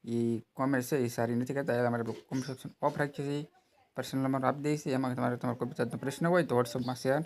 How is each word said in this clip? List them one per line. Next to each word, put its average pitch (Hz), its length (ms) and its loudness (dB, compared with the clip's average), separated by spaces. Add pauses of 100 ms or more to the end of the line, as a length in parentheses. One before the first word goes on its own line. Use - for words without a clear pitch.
એ 117 360 0
કોમેન્ટ 131 460 -2
છે 151 120 0
એ 123 100 2
સારી 120 280 0
નથી 127 180 0
કરતા, 139 200 0
એટલે 120 140 2
અમારે 117 160 0
કોમેન્ટ 127 440 -6
સેક્શન 135 220 -10 (120)
ઓફ 143 160 2
રાખ્યું 143 320 -2
છે. 147 220 -4 (440)
પર્સનલ 135 260 -2
નંબર 131 240 2
આપી 139 160 2
દઈએ 147 160 2
છીએ, 147 160 -2
એમાં 131 220 0
તમારે, 123 220 0
તમારો 123 200 -2
કોઈ 120 200 -4
જાતનો 117 200 -2
પ્રશ્ન 139 300 -2
હોય 175 160 6
તો 123 180 4
WhatsApp-માં 127 340 -2
શેર 135 300 2